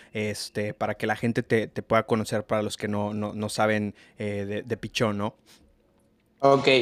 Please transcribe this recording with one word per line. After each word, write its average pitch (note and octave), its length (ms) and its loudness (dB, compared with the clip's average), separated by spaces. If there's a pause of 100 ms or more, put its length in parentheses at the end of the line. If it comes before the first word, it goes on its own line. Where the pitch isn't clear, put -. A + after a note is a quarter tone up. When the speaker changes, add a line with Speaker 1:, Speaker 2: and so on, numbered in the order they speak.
(120)
Speaker 1:
este, G#2 600 -6
para G#2+ 220 -4
que - 100 -4
la G#2+ 80 0
gente A#2 300 -2
te, A2 240 0
te - 140 -8
pueda A2 200 4
conocer, G#2+ 400 -2
para A2 200 -2
los G#2 140 -6
que G#2+ 120 -6
no, G#2 260 -2
no, G#2 200 -6
no G#2+ 140 -4
saben, G#2+ 460 0 (240)
eh, G#2 260 -4
de, G#2 180 -6
de A2+ 140 -6
Pichón, G#2+ 420 -2
¿no? G#2 180 -4 (1040)
Speaker 2:
Ok. C#3 260 6 (160)